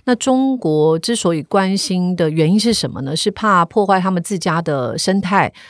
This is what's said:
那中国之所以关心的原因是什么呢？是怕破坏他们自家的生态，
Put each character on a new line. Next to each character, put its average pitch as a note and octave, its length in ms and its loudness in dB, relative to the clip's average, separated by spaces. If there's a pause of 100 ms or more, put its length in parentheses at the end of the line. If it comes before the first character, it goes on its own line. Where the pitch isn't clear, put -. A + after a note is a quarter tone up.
那 B3 100 0
中 C4 420 0
国 D#3+ 420 2
之 A#3 160 -4
所 F3 200 0
以 D3+ 80 -2
关 F#3+ 340 0
心 F3+ 400 -2
的 E3 140 0
原 D#3 200 2
因 G3+ 80 4
是 A3 140 2
什 D#3+ 180 -2
么 G#2+ 120 -8
呢？ C3+ 120 -6
是 F#3 160 -2
怕 G3 360 2
破 G3+ 200 0
坏 F#3+ 140 2
他 F#3 100 0
们 F3 120 -2
自 F#3+ 160 -6
家 E3+ 240 -2
的 C3 340 -4
生 F#3+ 240 0
态， F#3 320 0 (180)